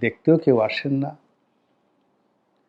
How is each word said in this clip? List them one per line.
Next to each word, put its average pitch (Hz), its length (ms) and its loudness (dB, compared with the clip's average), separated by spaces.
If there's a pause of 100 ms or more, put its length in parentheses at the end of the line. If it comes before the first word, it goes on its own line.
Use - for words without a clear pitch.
দেখতেও 156 380 2
কেউ 131 200 2
আসেন 110 340 -4
না, 139 240 -4 (1500)